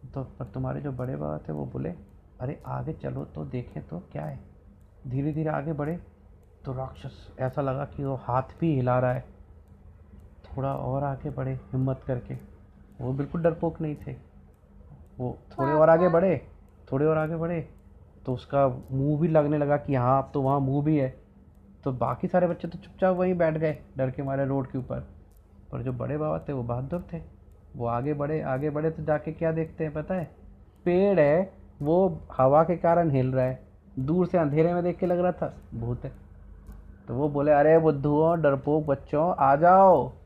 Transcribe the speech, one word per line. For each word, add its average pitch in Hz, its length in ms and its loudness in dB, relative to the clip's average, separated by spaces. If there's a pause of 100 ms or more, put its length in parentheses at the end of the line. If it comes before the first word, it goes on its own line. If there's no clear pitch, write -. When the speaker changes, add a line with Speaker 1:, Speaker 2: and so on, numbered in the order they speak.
(140)
Speaker 1:
तो 135 100 -8
पर - 200 -14
तुम्हारे 131 360 -8
जो 143 120 -8
बड़े 127 240 -8
बाबा 151 220 -6
थे, - 140 -12
वो 76 140 -6
बोले, 65 280 -8 (460)
"अरे, 127 260 -8
आगे 131 260 -8
चलो 135 320 -8
तो 151 200 -12
देखें 127 420 -10
तो 165 120 -12
क्या 151 260 -12
है।" 139 160 -12 (680)
धीरे 139 240 -4
धीरे 156 180 -2
आगे 151 220 -4
बढ़े, 151 280 -4 (640)
तो 135 80 -8
राक्षस - 680 -12
ऐसा 131 240 -4
लगा 135 220 -2
कि 143 200 -10
वो 135 100 -4
हाथ 127 280 -2 (180)
भी 165 140 2
हिला 127 240 2
रहा 127 140 2
है। 127 120 -4 (1200)
थोड़ा 139 320 -6
और 135 280 -4
आगे 139 260 -6
बढ़े 131 240 -6
हिम्मत 131 520 -4
करके, 127 280 -6 (680)
वो 127 120 -4
बिल्कुल 143 300 -4
डरपोक 165 380 0
नहीं 151 160 -6 (100)
थे। 131 100 -12 (1000)
वो 123 200 -6 (120)
थोड़े 135 220 -2
और 156 180 6
आगे 170 160 6
Speaker 2:
पापा। 175 60 2
Speaker 1:
बढ़े, 170 360 2 (440)
थोड़े 139 140 2
और 156 120 2
आगे 156 180 -2
बढ़े, 165 320 -4 (580)
तो 131 80 -2
उसका 139 340 0
मुंह 135 520 -2
भी 170 80 2
लगने 151 300 4
लगा 143 180 2
कि 143 180 -2
हाँ, 131 280 4
अब - 120 -8
तो 143 80 0
वहाँ 139 180 2
मुंह 139 240 0
भी 156 140 2
है। 131 220 -2 (640)
तो 139 80 -2
बाकी 127 360 -4
सारे 180 180 2
बच्चे 170 220 -4
तो 170 100 -12
चुपचाप - 380 -2
वहीं 185 180 0
बैठ 165 200 2
गए 156 240 -2 (180)
डर 131 140 0
के 139 120 -8
मारे 135 240 -2
रोड 135 240 -2
के 139 80 -6
ऊपर। 127 220 -8 (720)
पर 117 100 -8
जो 127 100 -4
बड़े 123 260 -6
बाबा 156 200 -2
थे, 156 140 -8
वो 131 100 -4
बहादुर 131 500 -6
थे, 165 100 -10 (540)
वो 120 100 -4
आगे 123 280 -2
बढ़े, 147 280 -4
आगे 135 280 -2
बढ़े, 151 200 -2
तो 160 120 -10
जाके 151 300 -2
क्या 160 200 -2
देखते 160 320 -4
हैं 151 80 -6
पता 151 220 -6
है? 175 160 -6 (540)
पेड़ 185 360 4
है, 156 320 4 (300)
वो 170 380 2 (120)
हवा 139 320 6
के 165 120 -2
कारण 170 340 2
हिल 131 240 2
रहा 131 100 2
है। 131 180 -6 (360)
दूर 170 280 0
से 180 120 0
अंधेरे 160 360 2
में 175 80 -2
देख 175 160 -2
के 185 80 -2
लग 175 120 0
रहा 180 140 2
था 160 220 -6 (200)
भूत 120 300 -6
है। 135 80 -10 (960)
तो 120 60 -6
वो 143 140 0
बोले, 143 240 2
"अरे 151 260 8
बुद्धुओं, 156 640 2
डरपोक 147 440 2
बच्चों, 151 500 0
आ 139 200 6
जाओ 175 560 8 (140)